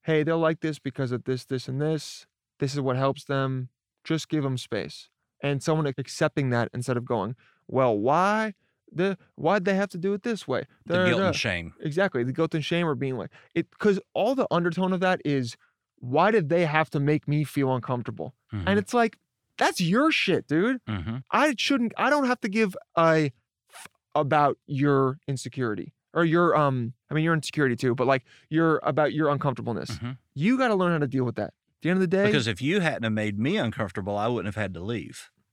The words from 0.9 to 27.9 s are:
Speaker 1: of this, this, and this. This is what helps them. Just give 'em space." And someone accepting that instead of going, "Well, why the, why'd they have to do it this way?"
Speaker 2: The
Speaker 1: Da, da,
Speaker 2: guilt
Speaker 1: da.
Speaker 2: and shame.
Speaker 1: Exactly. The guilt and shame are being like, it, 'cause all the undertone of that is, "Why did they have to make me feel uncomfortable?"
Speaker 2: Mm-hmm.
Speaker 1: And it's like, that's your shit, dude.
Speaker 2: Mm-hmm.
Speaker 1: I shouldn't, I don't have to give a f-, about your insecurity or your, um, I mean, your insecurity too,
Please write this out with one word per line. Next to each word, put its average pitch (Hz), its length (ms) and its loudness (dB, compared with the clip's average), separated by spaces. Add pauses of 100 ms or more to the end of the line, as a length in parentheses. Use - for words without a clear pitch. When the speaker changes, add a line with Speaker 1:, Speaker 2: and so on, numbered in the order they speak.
Speaker 1:
of 120 100 -6
this, 127 220 -4
this, 127 240 -6
and 131 120 -4
this. 156 440 -4 (340)
This 139 140 -2
is 143 80 -2
what 127 160 0
helps 139 280 0
them. 131 440 -2 (340)
Just 160 240 -2
give 151 160 0
'em 131 140 -2
space." - 520 -8 (320)
And 143 220 -2
someone 160 220 0 (120)
accepting 139 520 -2
that 120 240 2
instead 123 240 -2
of 120 80 -4
going, 113 300 -2 (320)
"Well, 123 300 2
why 190 560 2 (380)
the, 185 260 -2 (180)
why'd 175 300 0
they 196 100 2
have 196 140 0
to 185 80 -12
do 196 160 -2
it 202 100 -6
this 233 240 -6
way?" 127 180 -2 (200)
Speaker 2:
The 165 100 -2
Speaker 1:
Da, 180 40 4
da, 185 80 2
Speaker 2:
guilt 180 140 2
Speaker 1:
da. 190 60 2
Speaker 2:
and - 80 0
shame. 87 440 -4
Speaker 1:
Exactly. 160 460 0
The 131 80 -2
guilt 160 200 0
and 156 120 -2
shame 175 220 0
are 143 80 0
being 131 220 -4
like, 87 140 -8 (240)
it, 165 120 0 (120)
'cause 208 200 4 (140)
all 233 220 2
the 254 160 0
undertone 175 420 0
of 180 80 -2
that 185 240 2
is, 135 300 0 (440)
"Why 151 320 2
did 180 180 2
they 170 160 4
have 156 260 0
to 147 80 0
make 147 280 0
me 147 160 2
feel 135 320 0
uncomfortable?" 120 600 -6 (180)
Speaker 2:
Mm-hmm. 101 140 -4
Speaker 1:
And 202 120 2
it's 202 140 -6
like, 233 240 2 (400)
that's 311 240 0
your 220 300 4
shit, - 360 0
dude. 214 400 0
Speaker 2:
Mm-hmm. 107 300 -4 (140)
Speaker 1:
I 262 260 2
shouldn't, 240 400 0
I 226 120 0
don't 285 180 2
have 247 140 0
to 220 80 -2
give 208 260 0 (220)
a 160 340 4 (400)
f-, - 160 -20 (280)
about 147 420 2 (100)
your 139 500 2 (100)
insecurity 120 680 -4 (200)
or 170 120 2
your, 170 300 4
um, 131 380 2 (160)
I 143 60 -6
mean, 156 80 2
your 165 100 2
insecurity 139 420 0
too, 120 200 0